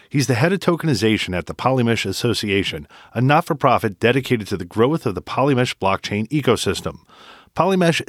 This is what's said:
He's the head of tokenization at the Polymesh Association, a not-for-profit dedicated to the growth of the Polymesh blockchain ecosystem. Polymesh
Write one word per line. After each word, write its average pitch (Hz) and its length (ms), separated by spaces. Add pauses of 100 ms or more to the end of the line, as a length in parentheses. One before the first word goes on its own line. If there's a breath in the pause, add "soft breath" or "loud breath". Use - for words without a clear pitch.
He's 139 180
the 131 80
head 151 180
of 196 60
tokenization 110 760
at 85 100
the - 80
Polymesh 120 500
Association, 98 840 (260 loud breath)
a 117 60
not-for-profit 131 800
dedicated 123 480
to 98 80
the 90 80
growth 127 420
of 101 80
the 90 80
Polymesh 127 540
blockchain 98 520
ecosystem. 104 680 (560 loud breath)
Polymesh 180 540